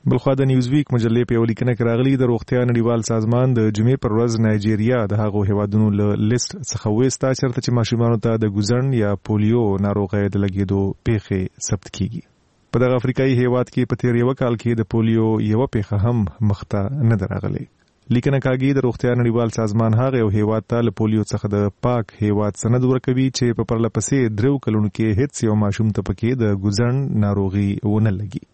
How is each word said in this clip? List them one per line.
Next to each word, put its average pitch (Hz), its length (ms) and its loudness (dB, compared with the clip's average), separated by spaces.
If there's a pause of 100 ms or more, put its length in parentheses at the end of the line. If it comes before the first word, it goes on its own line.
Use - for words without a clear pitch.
بلخوا 127 360 0
د 135 80 2
نیوزویک 131 480 0
مجلې 117 320 0
په 120 80 0
یوه 113 160 2
لیکنه 123 220 -2
کې 117 160 0
راغلي، 131 260 2
د 123 160 2
روغتیا 123 320 0
نړیوال 117 460 0
سازمان 120 500 2
د 110 160 2
جمعې 120 260 2
پر 104 140 0
ورځ 113 320 0
نایجیریا 110 640 0
د 107 100 0
هغو 104 300 0
هیوادونو 104 480 2
له 104 180 0 (140)
لیست 123 240 -2
څخه 113 400 -4
ویسته 131 400 0
چېرته 127 240 -2
چې 123 220 0
ماشومانو 117 440 0
ته 113 160 2
د 104 160 0
ګوزن 120 340 0 (120)
یا 101 100 0 (160)
پولیو 110 340 2 (220)
ناروغۍ 101 480 0
د 101 100 2
لګېدو 98 380 0 (240)
پیښې 98 600 -4
ثبت - 280 -6
کیږي. 110 260 -6 (500)
په 120 120 2
دغه 127 180 0
افریقایي 127 400 0
هیواد 123 320 0
کې 123 160 -2
په 123 140 -4
تیر 120 200 2
یوه 135 200 -2
کال 117 180 -2
کې 117 180 0
د 110 140 -4
پولیو 113 380 2 (200)
یوه 123 220 2
پیښه 104 220 -2 (100)
هم 110 460 0
مخته 98 360 -4 (220)
نه 113 60 4
ده 95 180 -4
راغلې. 98 320 -6 (420)
لیکنه 127 320 0
کاږي، 131 360 0
د 131 80 0
روغتیا 120 300 0
نړیوال 120 420 0
سازمان 113 460 0
هغه 131 180 0
یو 110 160 2
هیواد 107 360 0
ته 120 120 0
له 107 160 0
پولیو 110 300 2
څخه 104 240 -4
د 104 120 2 (200)
پاک 120 340 -2
هیواد 104 420 0
سند 123 280 0
ورکوي 131 360 0
چې 120 320 -2
په 113 140 -4
پرله 113 240 0
پسې 117 420 0
دریو 135 300 0
کلونو 107 200 0
کې 107 300 0
هیڅ 143 300 -2
یو 107 160 2
ماشوم 104 340 0
ته 98 100 -4
پکې 117 360 -2
د 101 180 2
ګوزن 120 420 0 (200)
ناروغي 101 440 0 (140)
ونه 107 320 2
لګي. 101 400 -10